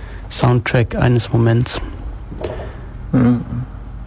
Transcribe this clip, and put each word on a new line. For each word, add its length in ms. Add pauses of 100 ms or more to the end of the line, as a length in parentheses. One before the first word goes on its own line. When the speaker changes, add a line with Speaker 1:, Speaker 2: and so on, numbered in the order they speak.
(300)
Speaker 1:
Soundtrack 640
eines 360
Moments. 480 (1300)
Speaker 2:
Mhm. 300 (640)